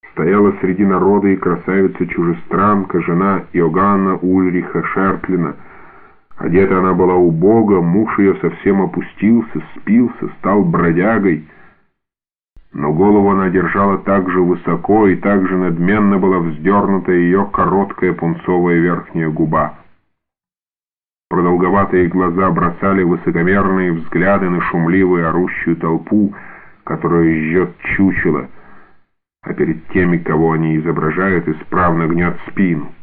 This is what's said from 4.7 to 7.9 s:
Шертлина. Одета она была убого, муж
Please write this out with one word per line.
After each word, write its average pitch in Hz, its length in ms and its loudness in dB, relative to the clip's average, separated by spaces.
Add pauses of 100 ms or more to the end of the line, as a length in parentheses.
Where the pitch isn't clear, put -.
Шертлина. 92 760 -4 (800)
Одета 92 440 2
она 92 120 2
была 90 220 2
убого, 92 680 4
муж 90 380 0